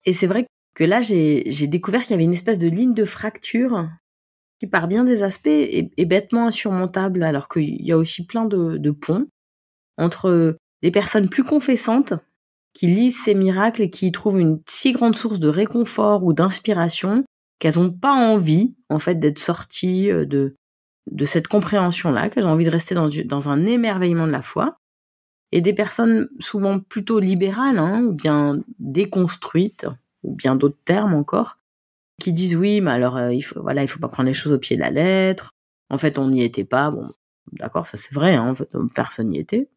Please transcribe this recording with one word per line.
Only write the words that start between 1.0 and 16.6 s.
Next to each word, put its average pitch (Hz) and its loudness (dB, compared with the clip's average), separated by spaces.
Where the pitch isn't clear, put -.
j'ai, 165 2
j'ai 143 -2
découvert 185 -2
qu'il 240 -6
y - 2
avait 165 4
une 175 4
espèce 180 -2
de 170 0
ligne 226 2
de 208 2
fracture 220 -4
qui, 202 -8
par 170 0
bien 220 2
des 233 4
aspects, 190 -2
est, 151 2
est 175 2
bêtement 233 2
insurmontable, 185 -2
alors 147 -2
qu'il 151 -4
y 165 -2
a 165 4
aussi 160 -2
plein 226 -4
de, 170 -2
de 147 0
ponts 180 -2
entre 165 2
les 180 2
personnes 202 2
plus 262 0
confessantes 254 0
qui - 0
lisent 233 2
ces 208 2
miracles 196 2
et 175 0
qui - -2
y 175 2
trouvent 190 0
une 160 2
si - 0
grande 240 2
source 214 -4
de 156 2
réconfort 208 0
ou 165 4
d'inspiration 185 0